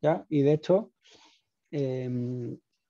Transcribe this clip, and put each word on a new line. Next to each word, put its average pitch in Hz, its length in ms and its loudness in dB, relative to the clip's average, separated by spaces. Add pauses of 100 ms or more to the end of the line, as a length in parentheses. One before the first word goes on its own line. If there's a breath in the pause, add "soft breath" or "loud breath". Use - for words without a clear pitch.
¿ya? 165 280 0
Y 147 140 2
de 143 100 4
hecho, 180 400 0 (800 soft breath)
em, 127 880 -4 (340)